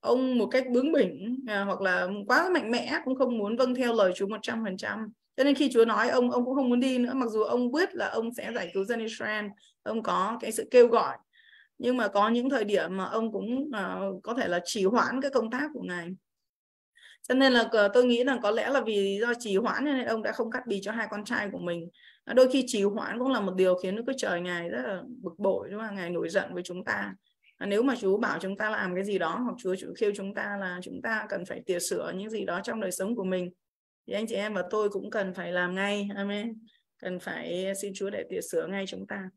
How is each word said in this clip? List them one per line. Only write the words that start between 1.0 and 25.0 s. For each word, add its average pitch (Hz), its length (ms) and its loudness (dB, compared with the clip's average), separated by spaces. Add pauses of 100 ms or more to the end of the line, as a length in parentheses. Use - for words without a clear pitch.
à, 202 180 0
hoặc 196 160 -2
là 180 280 2 (180)
quá 294 260 4
mạnh 226 180 2
mẽ, 247 340 -2
cũng 262 100 -2
không 240 240 0
muốn 208 180 -2
vâng 247 180 2
theo 240 200 0
lời 196 220 6
Chúa 196 100 -2
một 214 160 -6
trăm 226 220 -4
phần 190 120 -4
trăm. 214 360 -6 (240)
Cho 262 80 4
nên 285 100 6
khi 277 180 4
Chúa 226 120 8
nói 226 240 2
ông, 247 220 4
ông 247 140 2
cũng 262 100 -2
không 269 140 2
muốn 240 120 4
đi 262 180 2
nữa, 240 160 0
mặc 254 160 0
dù 214 120 0
ông 247 300 0
biết 320 220 0
là 214 140 -2
ông 226 260 -4
sẽ - 200 -8
giải - 200 -4
cứu 190 100 0
dân 226 160 -2
Israel, 214 460 -4 (360)
ông 220 200 -4
có 196 380 0
cái - 120 -4
sự - 180 -4
kêu 240 160 10
gọi. 202 300 2 (600)
Nhưng 247 180 0
mà 226 120 0
có 202 200 4
những 240 220 2
thời 247 140 2
điểm 185 320 0
mà 190 80 -2
ông 226 280 -2
cũng, 247 400 -4
ờ, 190 400 -4 (100)
có 240 120 -4
thể 240 140 -2
là 175 160 2
trì 202 200 -2
hoãn 208 360 4
cái 277 100 -2
công 226 200 0
tác 277 240 -4
của 240 80 -8
Ngài. 175 260 -6 (1200)
Cho 254 60 2
nên 262 180 8
là, 233 200 6
ờ, 208 220 8
tôi 247 100 8
nghĩ 247 200 4
là 262 180 2
có 208 80 4
lẽ 220 200 0
là 277 100 4
vì 220 160 0
lý 196 240 0
do 240 180 0
trì 214 180 0
hoãn 220 280 0
nên 269 220 0
ông 220 160 -2
đã 214 100 -2
không 226 180 -4
cắt 247 160 -8
bì 208 160 -2
cho 202 100 -6
hai 226 180 -2
con 208 140 -8
trai 208 280 -2
của 180 60 -8
mình. 170 300 -6 (360)
À, - 100 -6
đôi 254 180 10
khi 262 140 4
trì 208 160 0
hoãn 208 360 0
cũng 254 140 0
là 233 80 2
một 190 140 -2
điều 185 200 6
khiến 185 220 -2
Đức 226 100 -6
Chúa 269 100 -2
Trời 175 240 -2
Ngài 175 280 -4
rất 226 180 -4
là 190 160 -6 (200)